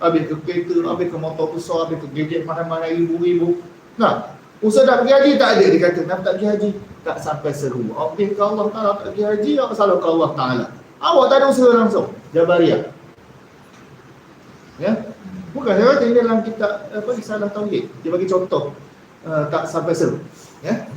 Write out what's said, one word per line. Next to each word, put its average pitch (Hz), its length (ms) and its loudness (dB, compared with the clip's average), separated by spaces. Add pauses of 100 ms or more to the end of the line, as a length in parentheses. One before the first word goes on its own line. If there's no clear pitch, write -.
habis 165 260 2
ke 151 60 -4 (100)
kereta, 170 400 -2
habis 170 240 -2
ke 160 80 -8
motor 156 380 -4
besar, 160 340 -4
habis 156 140 -6
ke 139 100 -12
gadget 156 320 -4
mahal-mahal 165 460 -4
ribu-ribu. 170 720 0 (340)
Nah, - 380 0 (260)
usaha 240 240 6
nak 247 220 4
pergi 269 80 6
haji 277 240 6
tak 214 180 4
ada, 196 140 6
dia 208 100 4
kata, 175 240 2
"Nak 180 220 -4
tak 196 100 0
pergi 208 140 -2
haji?" 208 200 0 (320)
Tak 160 200 -6
sampai 156 320 -4
seru. 123 400 -4
Awak 151 140 -4 (100)
pergi 202 160 0
ke 202 80 0
Allah 208 280 0
Ta'ala, 214 280 -2
tak 185 160 -10
pergi 208 100 -2
haji, 214 260 0 (120)
awak 226 160 -2
salah 190 180 4
ke 170 100 -2
Allah 165 280 2
Ta'ala. 127 300 -2 (380)
Awak 302 280 4
tak 269 120 6
ada 277 80 4
usaha 254 240 6
langsung. 196 320 2 (240)
Jabariyah. 165 520 4 (2000)
Ya? 185 140 -2 (600)
Bukan 254 240 -2
saya 220 100 4 (120)
kata 240 100 2
ini 240 80 2
dalam 226 300 2
kitab, 208 260 -4 (160)
apa, 214 240 -8
Risalah 208 400 -6
Tauhid. 208 320 -4 (160)
Dia 160 100 -6
bagi 180 140 -2
contoh, 185 480 -2 (560)
eh, 151 240 -2
tak 160 160 -2
sampai 165 240 -2
seru. - 240 0 (480)
Ya? 196 320 -6